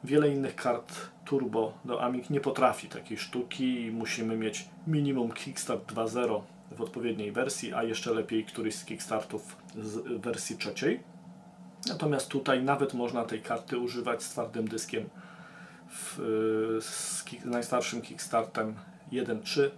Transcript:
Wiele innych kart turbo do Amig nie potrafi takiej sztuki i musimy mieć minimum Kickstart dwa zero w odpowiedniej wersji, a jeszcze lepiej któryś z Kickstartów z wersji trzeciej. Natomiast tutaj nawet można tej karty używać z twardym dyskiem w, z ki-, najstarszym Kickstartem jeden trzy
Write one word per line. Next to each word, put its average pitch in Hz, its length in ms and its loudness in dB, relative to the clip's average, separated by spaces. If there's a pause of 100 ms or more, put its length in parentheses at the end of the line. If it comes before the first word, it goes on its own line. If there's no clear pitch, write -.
Wiele 147 240 6
innych 139 280 0
kart 120 380 0 (300)
turbo 113 480 2 (120)
do 120 180 0
Amig 123 280 0
nie 143 100 4
potrafi - 480 4
takiej - 300 -8
sztuki 123 680 0
i 113 40 -2
musimy 113 460 0
mieć 110 320 -2 (180)
minimum 139 460 4
Kickstart - 520 -4
dwa 113 220 0
zero 110 360 2 (280)
w 110 100 -10
odpowiedniej 113 520 -2
wersji, 123 420 0
a 113 80 2
jeszcze 113 320 0
lepiej 113 300 2
któryś 107 300 -2
z - 100 -8
Kickstartów - 720 -4 (220)
z 107 420 -4
wersji 113 360 -2
trzeciej. 139 460 0 (840)
Natomiast 147 400 0
tutaj 131 340 4
nawet 139 320 4
można 120 300 2
tej 110 180 -4
karty - 360 -2
używać 120 440 0
z - 80 -6
twardym 113 380 -2
dyskiem 110 400 -2 (800)
w, - 280 -10 (680)
z - 420 -4
ki-, - 200 -10
najstarszym 120 580 0
Kickstartem 113 720 -2 (380)
jeden 117 300 -2
trzy 139 360 4